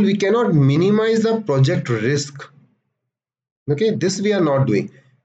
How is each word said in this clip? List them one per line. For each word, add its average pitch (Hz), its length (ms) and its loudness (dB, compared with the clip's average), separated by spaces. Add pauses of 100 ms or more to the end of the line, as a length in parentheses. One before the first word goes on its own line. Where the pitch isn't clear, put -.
we 196 120 2
cannot 208 380 0
minimize 196 720 2
the 220 180 0
project 135 480 0
risk. 123 580 -4 (1200)
Okay, 214 200 0
this 185 320 -4
we 208 100 0
are 202 80 0
not 139 280 0
doing. 101 240 -2 (340)